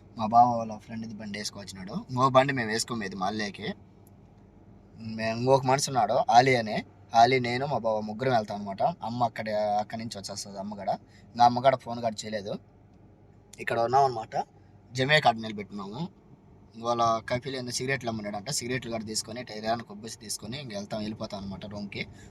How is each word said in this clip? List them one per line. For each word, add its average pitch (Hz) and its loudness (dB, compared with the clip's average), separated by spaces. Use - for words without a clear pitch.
మా 113 -2
బావ 120 6
వాళ్ళ 110 -6
ఫ్రెండ్ 113 -10
ఇది 113 -12
బండి 104 -8
వేసుకొచ్చినాడు. 104 -10
ఇంకో 127 4
బండి 131 6
మేము 120 0
వేసుకోమేది 110 -2
మాల్లేకి. 104 -4
మేము 110 -4
ఇంకొక 131 4
మనిషి 135 2
ఉన్నాడు, 120 2
ఆలీ 127 8
అని. 113 0
ఆలీ, 120 8
నేను, 123 -2
మా 139 -2
బావ 110 0
ముగ్గురం 107 -2
వెళ్తాం 107 0
అనమాట. 101 -6
అమ్మ 113 -2
అక్కడ, 113 -4
అక్కడి 107 -2
నుంచి 110 -10
వచ్చేస్తుంది 98 -12
అమ్మ 98 -8
కూడా. - -4
ఇంకా 120 4
అమ్మ 123 6
కూడా 131 6
ఫోన్ 120 -8
కూడా 113 -2
చేయలేదు. 107 -6
ఇక్కడ 117 -2
ఉన్నాం 127 6
అనమాట. 127 -2
జమే 135 4
కాడ 120 4
నిలబెట్టున్నాము. 104 -8
ఇవాళ 117 2
కపిల్ 127 -4
ఏందో 123 -8
సిగరెట్లు 127 -4
అమ్మినాడంట, 104 -6
సిగరెట్లు 123 -4
కూడా 113 -6
తీసుకొని, 110 -8
ఇట్లా 113 -12
ఇరాన్ 113 -2
కొబ్బరి 110 -14
తీసుకొని 107 -10
ఇంక 123 -12
వెళ్తాం, 104 -8
వెళ్ళిపోతాం 107 -8
అనమాట 98 -10
రూమ్కి. 104 -10